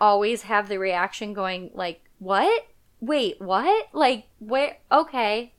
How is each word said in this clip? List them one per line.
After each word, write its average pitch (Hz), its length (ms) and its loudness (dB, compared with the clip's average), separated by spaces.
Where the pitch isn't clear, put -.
always 208 420 2
have 208 260 -2
the 202 100 -4
reaction 190 540 -4
going 185 420 -6
like, 175 280 -6
"What? 202 480 2
Wait, 233 400 -2
what? 233 520 0
Like, 254 340 0
where? 262 400 -2
Okay, 240 680 0